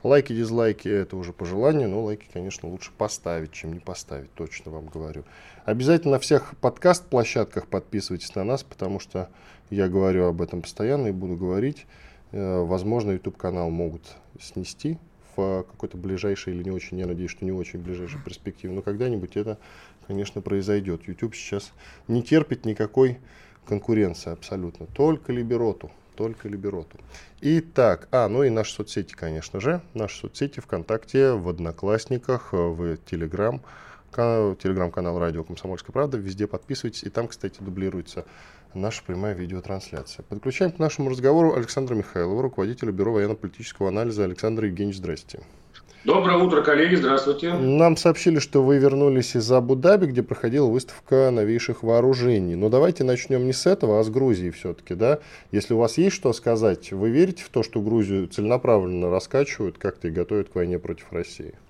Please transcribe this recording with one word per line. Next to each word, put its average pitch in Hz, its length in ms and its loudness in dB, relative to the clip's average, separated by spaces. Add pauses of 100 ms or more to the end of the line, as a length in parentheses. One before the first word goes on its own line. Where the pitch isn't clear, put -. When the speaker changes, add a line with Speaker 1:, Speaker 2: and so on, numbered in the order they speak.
Speaker 1:
Лайки, 135 320 4
дизлайки, 113 540 0
это 98 300 -2
уже 87 160 -10
по 92 120 -10
желанию, 117 440 0
но 107 140 -4
лайки, 104 280 -8
конечно, 90 380 -10
лучше 92 260 -14
поставить, 85 560 -6
чем 82 220 -12
не 87 60 -12
поставить, 71 560 -14
точно 78 360 -12
вам 78 140 -12
говорю. 78 380 -12 (420)
Обязательно 139 480 2
на 127 60 2
всех - 420 2
подкаст-площадках 123 1040 0
подписывайтесь 92 720 -6
на 95 80 -4
нас, 131 180 -2
потому 95 380 -8
что - 300 -8 (420)
я 98 160 0
говорю 92 400 2
об 87 160 -2
этом 85 180 -6
постоянно 127 460 -2
и 101 40 -2
буду 92 240 -6
говорить. 95 520 -4 (440)
Э, 92 320 -2
возможно, 101 480 -2
YouTube-канал 90 600 -4
могут 82 320 -6 (360)
снести - 600 -10 (360)
в 95 360 -2
какой-то - 260 -12
ближайшей 95 560 -4
или 87 100 -6
не 95 60 -6
очень, 92 300 -8
я 90 80 -4
надеюсь, 87 240 -6
что - 120 -12
не 92 80 -4
очень 92 280 -8
ближайшей 90 440 -10
перспективе, 95 500 -12
но 95 100 -8
когда-нибудь 104 520 -4
это, 104 220 -4 (480)
конечно, 98 340 -8
произойдет. 95 680 -2
YouTube 110 260 -8
сейчас - 380 -10 (360)
не 117 140 0
терпит 151 420 2
никакой 123 540 0 (500)
конкуренции 101 640 0
абсолютно, 87 540 -10
только 147 480 0
Либероту. 117 560 -2 (260)
Только 110 320 -8
Либероту. 98 500 -8 (440)
Итак, 143 680 2
а, 120 200 2
ну 127 140 2
и 131 60 4
наши 110 220 0
соцсети, - 420 -8
конечно 80 460 -8
же. 165 220 -2 (120)
Наши 107 280 -8
соцсети 143 400 -8
ВКонтакте, 113 720 0
в 90 160 -2
Одноклассниках, 104 1040 -4
в 85 400 -2
Telegram, 90 680 -4 (520)
ка-, 113 520 0
Telegram-канал 90 560 -2
Радио 82 240 -2
«Комсомольская 92 480 -10
правда». 131 260 -2
Везде 98 300 -4
подписывайтесь. - 560 -8
И - 60 -10
там, 117 180 -4
кстати, - 320 -10
дублируется 95 640 -6 (500)
наша 98 300 -6
прямая 95 300 -4
видеотрансляция. 90 880 -10
Подключаем 131 480 -4
к 165 80 -16
нашему 147 300 -2
разговору 135 440 4
Александра 123 420 -2
Михайлова, 98 480 -2
руководителя 113 500 -4
Бюро 98 180 0
военно-политического 104 800 -2
анализа. 104 340 0
Александр 107 400 -2
Евгеньевич, 98 360 -2
здрасте. 85 420 -8 (600)
Speaker 2:
Доброе 180 340 4
утро, 170 240 6
коллеги, 151 320 6
здравствуйте. 143 600 2
Speaker 1:
Нам 156 440 4
сообщили, 165 400 4
что 139 240 2
вы 139 160 6
вернулись 135 580 4
из 117 160 2
Абу-Даби, 135 540 6
где 123 160 2
проходила 123 460 0
выставка 131 640 2
новейших 117 500 0
вооружений. 117 720 4
Но 101 160 2
давайте 143 340 4
начнем 127 440 0
не 131 60 0
с - 120 -4
этого, 110 340 4
а 110 40 6
с 110 80 2
Грузии 107 400 2
все-таки, - 420 -8
да? 117 240 4 (320)
Если 101 240 0
у 113 60 4
вас 113 180 2
есть 190 180 4
что 123 180 0
сказать, 110 580 0
вы 98 180 0
верите 175 340 2
в - 60 -18
то, 113 140 0
что 110 180 -4
Грузию 101 460 2
целенаправленно 101 840 2
раскачивают 95 680 0
как-то - 280 -4
и 82 40 -2
готовят 92 380 -2
к - 60 -18
войне 90 220 0
против 85 340 -8
России? 85 440 -8 (140)